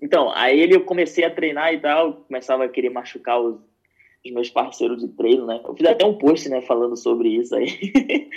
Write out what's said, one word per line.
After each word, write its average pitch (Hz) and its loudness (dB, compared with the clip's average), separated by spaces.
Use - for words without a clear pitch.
então, 147 2
aí 131 2
ele, 175 6
eu 185 6
comecei 175 -2
a 165 2
treinar 160 -2
e 156 -4
tal, 151 0
começava 131 -2
a 123 -4
querer 123 -2
machucar 120 -4
os, 117 -2
os 127 -14
meus 120 -4
parceiros 120 -4
de 120 -6
treino, 120 2
né? 117 -6
Eu - -12
fiz 156 0
até 160 4
um 208 2
post, 147 2
né, 127 -2
falando 120 -2
sobre 117 0
isso 117 -2
aí, 117 0
<laughs> - -10
que 269 -2